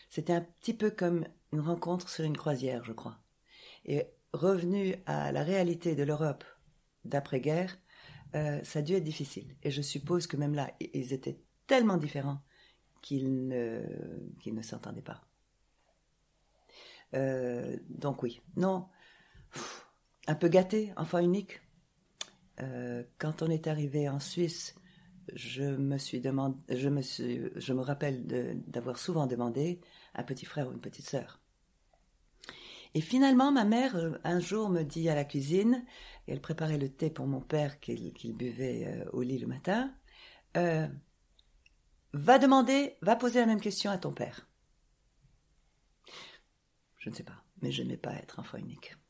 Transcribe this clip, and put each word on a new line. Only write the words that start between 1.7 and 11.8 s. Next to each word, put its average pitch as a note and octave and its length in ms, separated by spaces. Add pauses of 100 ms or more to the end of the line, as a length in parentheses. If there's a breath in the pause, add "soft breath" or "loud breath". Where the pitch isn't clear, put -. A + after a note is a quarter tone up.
sur - 160
une D3+ 120
croisière, B2+ 480
je A2+ 80
crois. - 260 (640 loud breath)
Et D3 200 (280)
revenu F#3 640 (100)
à D3 260
la C#3+ 100
réalité F3 520
de C#3+ 80
l'Europe D3 420 (600)
d'après-guerre, C#3+ 720 (560 loud breath)
euh, D3 280
ça - 160
a D3 40
dû E3 120
être F#3 100
difficile. - 580
Et D3 80
je C#3 120
suppose D#3 440
que D3 100
même D3 180
là, C#3+ 260
i-, - 140
ils C3 180
étaient C3+ 260 (280)
tellement A3+ 320